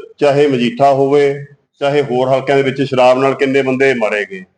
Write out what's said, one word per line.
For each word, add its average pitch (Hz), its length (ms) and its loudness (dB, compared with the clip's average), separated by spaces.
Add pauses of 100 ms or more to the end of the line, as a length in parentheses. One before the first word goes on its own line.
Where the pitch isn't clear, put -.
(180)
ਚਾਹੇ 147 280 2
ਮਜੀਠਾ 131 460 0
ਹੋਵੇ, 139 540 0 (340)
ਚਾਹੇ 143 220 0
ਹੋਰ 127 260 -2
ਹਲਕਿਆਂ 135 280 0
ਦੇ 139 60 2
ਵਿੱਚ 135 200 -4
ਸ਼ਰਾਬ 127 360 2
ਨਾਲ 135 160 0
ਕਿੰਨੇ 135 280 0
ਬੰਦੇ 131 320 0
ਮਾਰੇ 104 360 -4
ਗਏ, 95 140 -14 (140)